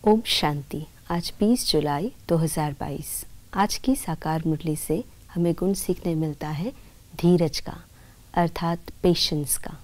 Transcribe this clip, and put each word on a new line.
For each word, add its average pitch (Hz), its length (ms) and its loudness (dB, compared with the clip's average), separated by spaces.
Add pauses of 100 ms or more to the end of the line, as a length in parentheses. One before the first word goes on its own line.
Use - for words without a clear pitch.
ओम 220 180 6
शांति। 147 600 -2 (240)
आज 170 300 -2
बीस 233 300 4
जुलाई 151 420 0 (160)
दो 170 80 4
हज़ार 156 360 0
बाईस। - 540 -8 (280)
आज 202 220 2
की 254 200 0
साकार 160 500 -2
मुरली 156 300 0
से - 280 -2 (300)
हमें 170 200 2
गुण 185 200 0
सीखने 180 400 -2
मिलता 156 340 -2
है 160 240 -4 (480)
धीरज 170 400 4
का, - 160 -10 (580)
अर्थात 170 440 0 (240)
पेशेंस 156 560 2
का। - 260 -8